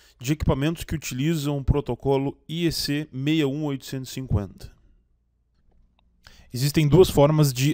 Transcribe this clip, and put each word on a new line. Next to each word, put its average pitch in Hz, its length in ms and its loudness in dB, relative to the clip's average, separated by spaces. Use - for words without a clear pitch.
de 127 140 -4
equipamentos 151 500 0
que - 100 -8
utilizam 147 640 -2
o 135 60 -8
protocolo 139 760 -2
I 165 200 -2
E 156 40 0
C 147 400 -4
meia 143 360 0
um 151 180 -4
oitocentos 135 460 -8
e - 20 -14
cinquenta. 104 580 -6
Existem 147 340 0
duas 170 220 6
formas 147 420 6
de 131 220 0